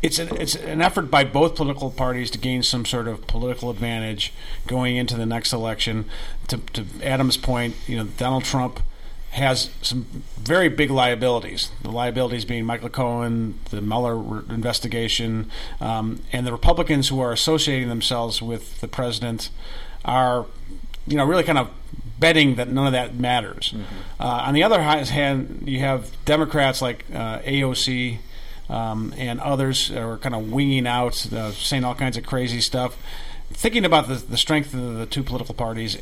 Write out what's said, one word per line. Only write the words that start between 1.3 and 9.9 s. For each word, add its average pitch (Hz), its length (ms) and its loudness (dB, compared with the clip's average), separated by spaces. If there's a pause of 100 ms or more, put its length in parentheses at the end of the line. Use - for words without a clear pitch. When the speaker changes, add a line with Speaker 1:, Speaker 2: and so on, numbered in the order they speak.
Speaker 1:
political 139 340 -2
parties 123 400 -2
to - 80 -6
gain 127 240 0
some 120 240 0
sort 117 220 0
of 107 180 -6
political 120 420 0
advantage 110 640 -2 (340)
going 123 300 0
into 123 200 0
the 113 100 0
next 117 260 -2
election. 113 520 -2 (440)
To, 127 100 0
to 110 280 -6 (160)
Adam's 131 340 2
point, 120 380 0 (140)
you 123 80 -2
know, 113 80 -2
Donald 127 400 -2
Trump 127 360 -2 (500)
has 131 400 2 (100)
some 123 260 -2 (300)